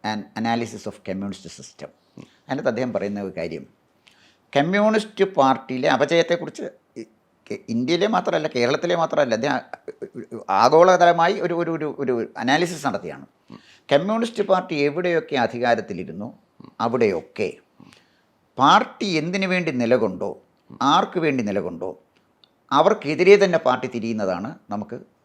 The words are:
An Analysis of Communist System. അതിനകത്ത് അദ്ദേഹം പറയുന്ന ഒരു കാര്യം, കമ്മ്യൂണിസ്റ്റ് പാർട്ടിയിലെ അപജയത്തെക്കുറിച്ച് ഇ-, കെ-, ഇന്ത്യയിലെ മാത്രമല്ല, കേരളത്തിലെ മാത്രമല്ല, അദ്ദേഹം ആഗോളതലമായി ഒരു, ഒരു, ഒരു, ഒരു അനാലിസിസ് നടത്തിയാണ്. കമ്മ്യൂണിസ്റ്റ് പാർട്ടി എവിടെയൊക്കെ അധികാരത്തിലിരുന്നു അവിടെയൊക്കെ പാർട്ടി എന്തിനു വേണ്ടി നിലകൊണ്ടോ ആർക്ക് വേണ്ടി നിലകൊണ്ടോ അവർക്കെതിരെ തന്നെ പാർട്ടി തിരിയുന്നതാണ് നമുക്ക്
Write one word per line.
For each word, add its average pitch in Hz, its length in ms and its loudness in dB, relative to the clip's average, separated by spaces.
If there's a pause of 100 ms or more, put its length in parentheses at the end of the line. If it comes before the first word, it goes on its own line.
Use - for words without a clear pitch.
An 107 160 -6 (220)
Analysis 113 460 -4
of 101 60 -12 (160)
Communist 98 340 -10
System. - 440 -18 (600)
അതിനകത്ത് 135 200 -4
അദ്ദേഹം 120 240 -4
പറയുന്ന 101 300 -4
ഒരു 95 140 -8
കാര്യം, 82 300 -8 (880)
കമ്മ്യൂണിസ്റ്റ് 202 680 2
പാർട്ടിയിലെ 135 640 0
അപജയത്തെക്കുറിച്ച് 160 720 0 (340)
ഇ-, 113 80 -14 (460)
കെ-, 107 80 -6 (100)
ഇന്ത്യയിലെ 131 380 0
മാത്രമല്ല, 180 500 0
കേരളത്തിലെ 151 400 0
മാത്രമല്ല, 151 380 0
അദ്ദേഹം 131 260 -2 (920)
ആഗോളതലമായി 170 920 6
ഒരു, 175 140 -2
ഒരു, 170 160 -2
ഒരു, 156 280 -6
ഒരു 123 380 -4
അനാലിസിസ് 151 500 -2
നടത്തിയാണ്. 73 400 -8 (680)
കമ്മ്യൂണിസ്റ്റ് 214 500 0
പാർട്ടി 180 320 0
എവിടെയൊക്കെ 156 640 -2
അധികാരത്തിലിരുന്നു 110 1000 -2 (420)
അവിടെയൊക്കെ 110 760 -2 (1000)
പാർട്ടി 180 480 2
എന്തിനു 180 400 -2
വേണ്ടി 180 240 -2
നിലകൊണ്ടോ 120 720 -2 (400)
ആർക്ക് 170 380 2
വേണ്ടി 139 220 0
നിലകൊണ്ടോ 92 560 -6 (720)
അവർക്കെതിരെ 180 720 4
തന്നെ 175 140 2
പാർട്ടി 127 280 0
തിരിയുന്നതാണ് 107 720 -4 (120)
നമുക്ക് 104 300 -10 (240)